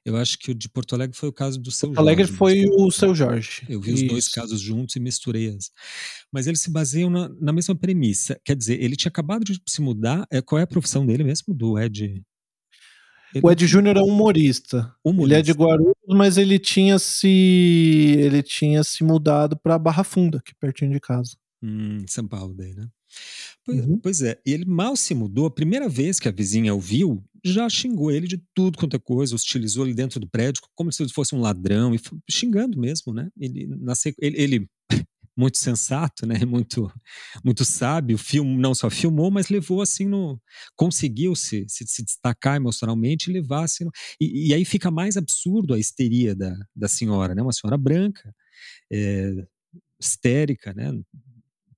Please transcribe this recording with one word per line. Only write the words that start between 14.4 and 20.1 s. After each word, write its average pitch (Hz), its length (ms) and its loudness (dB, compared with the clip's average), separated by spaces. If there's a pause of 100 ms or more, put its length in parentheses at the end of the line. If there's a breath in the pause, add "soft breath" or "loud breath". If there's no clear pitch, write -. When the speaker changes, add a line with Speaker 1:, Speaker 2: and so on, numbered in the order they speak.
Speaker 1:
Humorista. 160 300 4
Speaker 2:
Ele 151 60 8
é - 20 2
de 156 100 2
Guarulhos, 160 420 4 (140)
mas 196 300 6
ele 196 220 6
tinha 196 400 4
se, - 280 0 (920)
ele 143 220 4
tinha 151 420 2
se - 200 -4
mudado 151 540 2
pra 165 200 2
Barra 165 260 2
Funda, 175 360 0